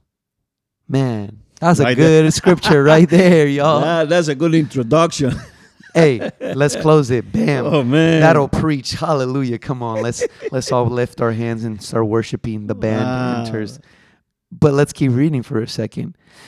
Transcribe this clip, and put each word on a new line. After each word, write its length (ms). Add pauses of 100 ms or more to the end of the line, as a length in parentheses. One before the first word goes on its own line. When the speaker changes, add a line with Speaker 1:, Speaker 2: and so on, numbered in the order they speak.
(880)
Speaker 1:
Man, 540 (180)
that's 200
a 40
Speaker 2:
Right 120
Speaker 1:
good 300
Speaker 2:
there. 60
Speaker 1:
scripture 520
right 260
there, 380
Speaker 2:
<laughs> 100
Speaker 1:
y'all. 240
Speaker 2:
That, 280
that's 200
a 60
good 200
introduction. 800 (120)
<laughs> 60 (420)
Speaker 1:
Hey, 460
let's 380
close 340
it. 220
Bam. 320
Speaker 2:
Oh, 180
man. 380
Speaker 1:
That'll 260
preach. 440
Hallelujah. 680
Come 240
on. 180
Let's, 220 (140)
<laughs> 160
let's 180
all 140
lift 340
our 140
hands 320
and 180
start 240
worshiping. 600
The 80
band 280
Speaker 2:
Wow. 400
Speaker 1:
enters. 340 (760)
But 200
let's 200
keep 180
reading 320
for 180
a 60
second. 480 (320)